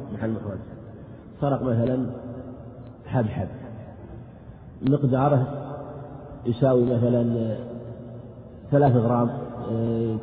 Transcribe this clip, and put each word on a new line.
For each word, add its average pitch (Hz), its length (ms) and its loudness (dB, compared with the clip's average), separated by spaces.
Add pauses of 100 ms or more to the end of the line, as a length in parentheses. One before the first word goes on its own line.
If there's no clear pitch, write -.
(140)
محل 110 160 -4
محرز، 101 300 -4 (840)
سرق 139 200 2
مثلا 123 440 2 (1000)
حبحب 104 420 0 (1400)
مقداره 135 580 6 (1000)
يساوي 123 380 4 (120)
مثلا 117 600 2 (1160)
ثلاثة 139 280 8
غرام، 120 300 4 (420)
آه، 113 520 0